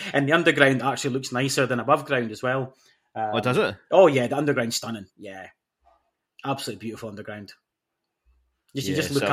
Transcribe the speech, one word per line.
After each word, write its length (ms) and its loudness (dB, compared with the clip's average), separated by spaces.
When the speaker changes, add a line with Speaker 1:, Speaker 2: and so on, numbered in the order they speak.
Speaker 1:
And 160 2
the 40 2
underground 500 4
actually 320 -2
looks 180 -8
nicer 320 0
than 160 -2
above 240 2
ground 260 -2
as 100 -12
well. 340 -2
Um, 200 -4
Speaker 2:
Oh, 80 0
does 160 0
it? 180 0
Speaker 1:
Oh, 160 10
yeah, 200 2
the 100 -4
underground's 400 0
stunning. 300 -10
Yeah. 300 -16
Absolutely 340 -6
beautiful 300 -10
underground. 420 -14
Just, 140 -4
you 40 -2
Speaker 2:
Yeah, 100 0
Speaker 1:
just 100 -4
look 100 2
Speaker 2:
so 100 0